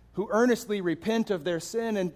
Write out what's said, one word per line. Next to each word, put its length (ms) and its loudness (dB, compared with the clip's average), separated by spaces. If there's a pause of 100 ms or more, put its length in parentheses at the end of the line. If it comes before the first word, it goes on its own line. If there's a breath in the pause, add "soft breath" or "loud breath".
(120)
who 180 -4
earnestly 500 2
repent 500 0
of 140 0
their 140 0
sin 380 -2
and 180 0